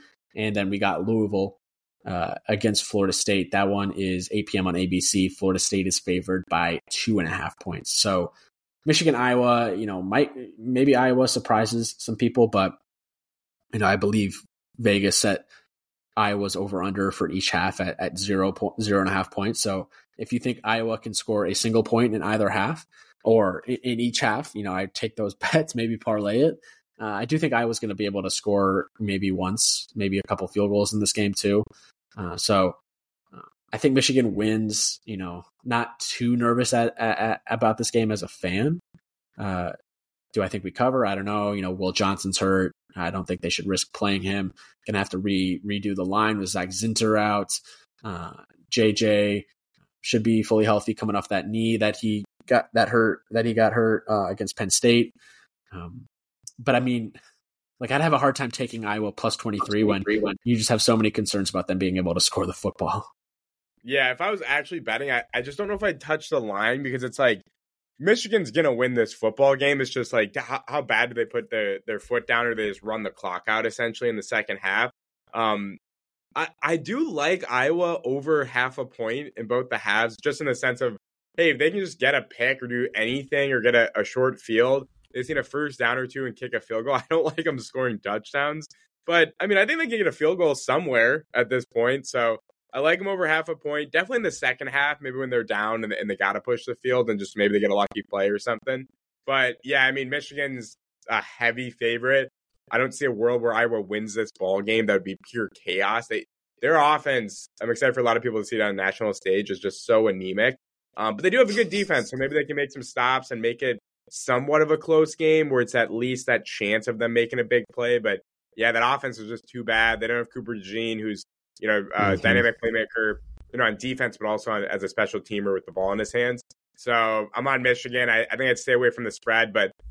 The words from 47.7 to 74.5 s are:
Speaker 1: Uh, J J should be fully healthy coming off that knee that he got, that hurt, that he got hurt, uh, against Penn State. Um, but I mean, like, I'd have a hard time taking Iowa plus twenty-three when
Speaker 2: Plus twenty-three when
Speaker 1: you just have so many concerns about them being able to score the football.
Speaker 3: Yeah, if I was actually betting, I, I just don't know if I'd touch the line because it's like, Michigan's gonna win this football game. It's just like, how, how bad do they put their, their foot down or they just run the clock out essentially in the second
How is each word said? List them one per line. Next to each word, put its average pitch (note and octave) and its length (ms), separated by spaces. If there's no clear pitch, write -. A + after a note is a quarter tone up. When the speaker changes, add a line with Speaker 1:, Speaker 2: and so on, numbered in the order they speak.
Speaker 1:
Uh, F2 300
J A2 220
J G#2 520
should A2+ 220
be A2 180
fully G#2+ 240
healthy G#2+ 280
coming G#2 220
off G2 140
that G2 180
knee A2+ 300
that G#2+ 200
he G#2+ 260
got, B2 260
that A2+ 160
hurt, A2+ 320
that A2+ 140
he A2+ 80
got A2 200
hurt, A2 360
uh, G#2 180
against G2 300
Penn G2+ 120
State. A#2+ 440
Um, F2 340
but B2 180
I A#2+ 40
mean, B2 340
like, B2 120
I'd C#3+ 100
have D#3+ 120
a C#3+ 40
hard C3+ 180
time C3+ 140
taking A2+ 360
Iowa G#2 260
plus - 240
twenty-three G#2 480
when G2+ 180
Speaker 2:
Plus - 40
twenty-three G#2+ 180
when G2 200
Speaker 1:
you A#2+ 120
just A2 140
have A2+ 120
so A#2 160
many G#2+ 140
concerns G2+ 380
about F#2 180
them F#2+ 100
being F#2 200
able F2+ 160
to F2 80
score - 240
the F2+ 80
football. - 580
Speaker 3:
Yeah, B2+ 280
if B2 100
I G3 100
was G3 140
actually D3 340
betting, A#2+ 320
I, A#2+ 120
I B2 80
just C#3 160
don't G3+ 100
know G#3 80
if G3 80
I'd F3 180
touch D#3 280
the D3+ 120
line A2 420
because B2+ 200
it's B2 160
like, A#2 220
Michigan's G3 520
gonna C#3+ 220
win B2+ 200
this A#2 200
football C#3 420
game. C#3 260
It's C3 80
just B2 240
like, G#2+ 220
how, B2+ 320
how C#3+ 140
bad B2 280
do A#2+ 60
they A2+ 100
put A2+ 240
their, G2+ 380
their G#2+ 120
foot A#2+ 280
down A#2+ 200
or A#2 80
they A2 120
just G2+ 160
run G#2+ 200
the G2 60
clock F2+ 380
out A2 180
essentially A#2 440
in A2+ 60
the G2+ 80
second G#2+ 340